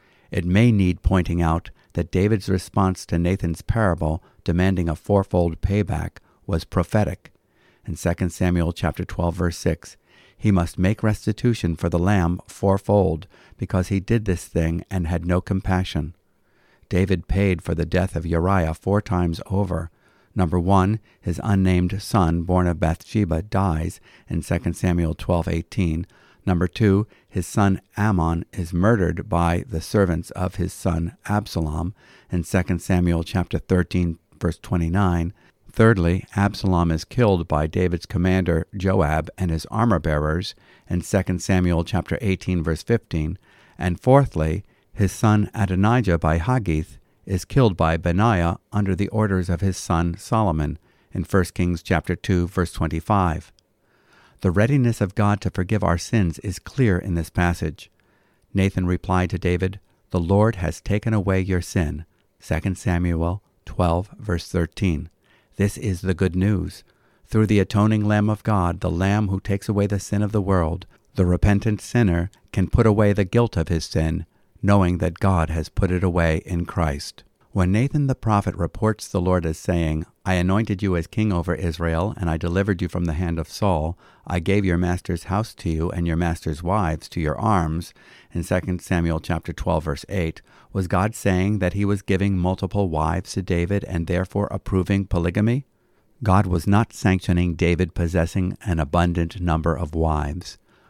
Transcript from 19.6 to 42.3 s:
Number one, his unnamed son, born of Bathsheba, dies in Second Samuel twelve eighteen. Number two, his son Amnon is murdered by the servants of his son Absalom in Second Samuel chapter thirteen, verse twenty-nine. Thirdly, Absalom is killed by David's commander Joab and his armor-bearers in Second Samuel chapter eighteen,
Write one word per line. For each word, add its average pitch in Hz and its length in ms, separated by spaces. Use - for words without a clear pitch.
Number 90 240
one, 95 400
his - 240
unnamed 92 580
son, 85 420
born 90 240
of 82 120
Bathsheba, 85 640
dies 92 580
in 85 140
Second 95 340
Samuel 85 400
twelve 85 320
eighteen. 85 580
Number 90 220
two, 104 400
his 90 180
son 98 360
Amnon 85 560
is 87 180
murdered 90 560
by 85 400
the 85 140
servants 87 500
of 92 240
his 90 160
son 85 540
Absalom 87 680
in 87 140
Second 90 360
Samuel 87 420
chapter 90 340
thirteen, 90 640
verse - 200
twenty-nine. 87 720
Thirdly, 92 560
Absalom 95 540
is 80 140
killed 98 440
by 78 200
David's 87 400
commander 87 580
Joab 85 640
and 87 140
his 80 160
armor-bearers 82 880
in 90 120
Second 92 400
Samuel 90 420
chapter - 380
eighteen, 92 420